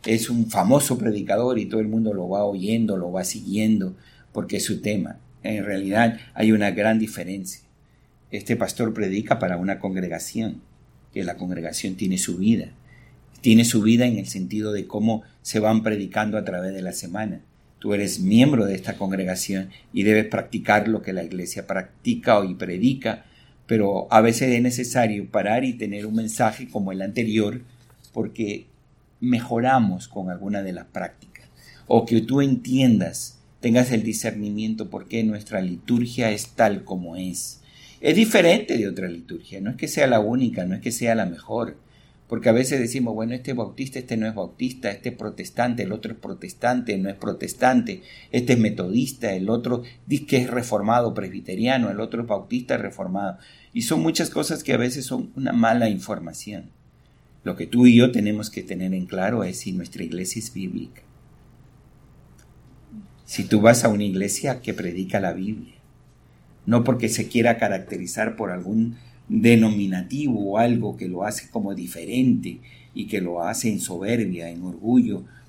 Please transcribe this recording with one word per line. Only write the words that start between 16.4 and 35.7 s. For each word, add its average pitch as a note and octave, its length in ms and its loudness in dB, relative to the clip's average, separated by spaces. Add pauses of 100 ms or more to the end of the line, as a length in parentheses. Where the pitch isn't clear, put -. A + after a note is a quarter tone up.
través F#2+ 280 -4
de F#2+ 100 -10
la F#2 100 -6
semana. F#2+ 480 -8 (380)
Tú G#2 140 -2
eres G2+ 260 -2
miembro A2+ 460 6
de G2 100 -2
esta F#2+ 220 -8
congregación F#2+ 760 -4 (200)
y G2 120 0
debes G#2+ 240 6
practicar G#2 600 0
lo G#2+ 140 0
que F#2+ 100 -10
la F2+ 120 -6
iglesia F2+ 440 -8
practica A2 800 0
y F#2 60 -6
predica, G#2+ 720 -2 (400)
pero G2+ 460 0
a A2+ 100 10
veces A#2 280 4
es A#2+ 120 2
necesario A#2+ 680 0
parar A2 360 0
y B2 80 -2
tener G#2 320 -8
un G#2+ 100 -4
mensaje A2+ 540 -2
como F#2+ 220 -4
el F#2+ 100 -6
anterior, A2 600 -2 (520)
porque G#2+ 540 -6 (520)
mejoramos A#2+ 880 2
con F#2 220 -8
alguna G2 320 -6
de F#2+ 120 -8
las F2 120 -12
prácticas, - 640 -12 (380)
o A#2 180 6
que A2+ 160 4
tú C3 200 2
entiendas, B2+ 960 2 (200)
tengas B2 320 4
el A2+ 120 2
discernimiento G#2+ 840 -4
por - 180 -10
qué A2+ 160 -2
nuestra G#2 380 -2
liturgia A2+ 720 -2